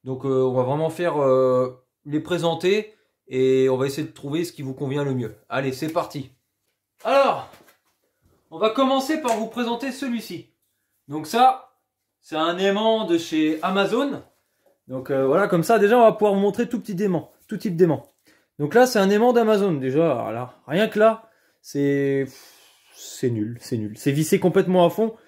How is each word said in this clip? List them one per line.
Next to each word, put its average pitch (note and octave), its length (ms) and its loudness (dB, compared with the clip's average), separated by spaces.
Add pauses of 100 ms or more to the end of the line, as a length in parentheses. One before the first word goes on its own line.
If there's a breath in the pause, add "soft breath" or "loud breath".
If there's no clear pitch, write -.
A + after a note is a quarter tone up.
Donc, C3 220 -8
euh, C3 160 2
on C3 100 2
va B2+ 100 0
vraiment D3+ 280 -2
faire, D#3+ 320 -2
euh, B2+ 600 2 (220)
les D3 160 -4
présenter F3 760 -2 (340 soft breath)
et C3 420 2
on B2+ 80 0
va C3+ 80 0
essayer C#3+ 200 -6
de - 60 -16
trouver D3+ 320 -6
ce F3 80 -12
qui - 80 -18
vous C3+ 140 -8
convient C#3+ 300 -4
le C3+ 100 -2
mieux. A#2 200 -6 (140)
Allez, C3 240 -4
c'est D#3 160 -6
parti. D#3 440 -6 (720)
Alors, C4 460 2 (1000)
on D#3+ 80 -16
va G#3+ 100 0
commencer C4 540 0
par A3+ 160 0
vous A3 80 -4
présenter B3 440 -6
celui-ci. A#3 600 -8 (580)
Donc D3+ 180 -8
ça, B3+ 520 2 (420)
c'est - 160 -10
un E3+ 220 -2
aimant G#3+ 480 0
de E3+ 100 0
chez D#3 460 -2
Amazon. G3 600 -2 (680)
Donc, C3 220 -10
euh, C3+ 140 0
voilà, F3 220 2
comme F3 160 2
ça, A3+ 160 2
déjà, G#3 180 4
on A#3+ 60 8
va G#3+ 100 8
pouvoir G#3 220 2
vous G3 60 0
montrer G3+ 280 0
tout A3 120 -6
petit F#3 240 -8
aimant, F3+ 260 -2 (160)
tout G#3+ 100 -10
type F#3 200 -6
d'aimant. D#3+ 360 2 (460 soft breath)
Donc D3 160 -4
là, B3 100 8
c'est B3 140 0
un G3 120 4
aimant A3+ 220 4
d'Amazon, G#3+ 420 2
déjà. C3+ 400 0
Voilà. A#2 420 -6 (100)
Rien G3+ 220 0
que G#3 100 -4
là, A3 320 2 (320 soft breath)
c'est, C#3 640 0 (680 loud breath)
c'est - 380 -6
nul, A2+ 300 -4
c'est - 180 -6
nul. G#2+ 180 -8
C'est - 140 -2
vissé D#3 300 0
complètement F#3 440 2
à E3+ 60 2
fond. A3 240 -4 (140)